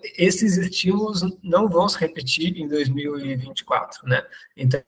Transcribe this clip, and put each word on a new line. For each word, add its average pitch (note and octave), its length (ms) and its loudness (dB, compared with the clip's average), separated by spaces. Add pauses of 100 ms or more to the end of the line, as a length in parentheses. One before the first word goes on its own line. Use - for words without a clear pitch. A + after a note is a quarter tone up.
(180)
esses F3+ 400 4
estímulos F#3+ 640 0 (200)
não F#3+ 260 2
vão F#3+ 200 4
se - 100 0
repetir D#3+ 600 -2
em D#3 100 -6
dois D3 220 0
mil C#3+ 300 -4
e C3+ 160 -6
vinte B2+ 240 -8
e - 40 -12
quatro, - 440 -4
né? B2+ 160 2 (320)
Então, C3+ 320 2